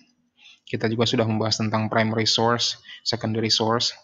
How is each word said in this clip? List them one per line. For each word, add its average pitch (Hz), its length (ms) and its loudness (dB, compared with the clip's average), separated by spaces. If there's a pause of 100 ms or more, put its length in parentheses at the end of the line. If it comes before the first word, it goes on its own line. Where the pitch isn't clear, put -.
(640)
kita 113 240 -4
juga 113 160 2
sudah 117 240 2
membahas 107 320 0
tentang 110 320 0
primary 110 380 2
source, 117 500 0 (240)
secondary 110 480 -2
source, 113 400 0 (120)